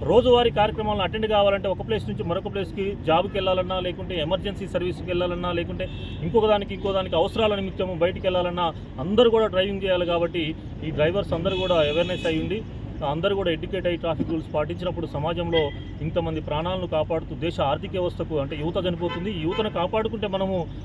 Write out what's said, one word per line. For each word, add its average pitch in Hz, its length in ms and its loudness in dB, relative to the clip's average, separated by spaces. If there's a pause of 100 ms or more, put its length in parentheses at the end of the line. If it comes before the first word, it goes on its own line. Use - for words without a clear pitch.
రోజువారీ 240 480 6
కార్యక్రమాలను 214 520 0
అటెండ్ 220 240 -2
కావాలంటే, 202 420 4
ఒక 196 180 -2
ప్లేస్ 214 220 -2
నుంచి 202 160 -4
మరొక 185 280 -2
ప్లేస్కి, 196 440 -4 (100)
జాబ్కి 180 320 4
వెళ్ళాలన్నా, 185 420 0
లేకుంటే 180 400 -4
ఎమర్జెన్సీ 190 460 -2
సర్వీస్కి 175 380 -4
వెళ్ళాలన్నా, 175 480 -2
లేకుంటే 175 360 -4 (340)
ఇంకొక 208 240 4
దానికి, 202 280 2
ఇంకో 196 180 -2
దానికి 185 240 0
అవసరాల 208 380 2
నిమిత్తము 190 400 -2
బయటికి 180 320 0
వెళ్ళాలన్నా 175 460 2 (280)
అందరూ 214 300 6
కూడా 220 160 6
డ్రైవింగ్ 190 360 0
చేయాలి. 180 240 2
కాబట్టి 170 480 0 (320)
ఈ 156 40 -4
డ్రైవర్స్ 160 420 2
అందరూ 180 240 0
కూడా 185 180 2
అవేర్‌నెస్ 165 520 2
అయ్యి 160 160 2
ఉండి, 190 200 -2 (480)
అందరూ 175 240 0
కూడా 190 160 0
ఎడ్యుకేట్ 170 360 -2
అయ్యి 175 120 0
ట్రాఫిక్ 165 320 -2
రూల్స్ 165 240 -4
పాటించినప్పుడు 170 520 -2
సమాజంలో 165 560 0 (400)
ఇంతమంది 160 380 -2
ప్రాణాలను 175 460 -2
కాపాడుతూ 160 480 -2
దేశ 156 260 -2
ఆర్థిక 156 300 0
వ్యవస్థకు, 175 480 -2
అంటే 143 180 -2
యువత 170 320 -2
చనిపోతుంది, 175 500 -2
ఈ - 20 -4
యువతను 214 300 0
కాపాడుకుంటే 214 560 -2
మనము 190 400 -2 (180)